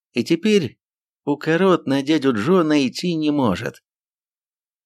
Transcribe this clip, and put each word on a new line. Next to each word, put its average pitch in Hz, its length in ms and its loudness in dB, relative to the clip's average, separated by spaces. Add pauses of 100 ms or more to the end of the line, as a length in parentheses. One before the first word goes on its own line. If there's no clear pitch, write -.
(140)
И 120 100 -2
теперь 170 560 0 (460)
укорот 160 600 0
на 135 160 -2
дядю 135 320 0
Джо 156 300 2
найти 151 500 0
не 156 160 -2
может. 120 540 -2 (1040)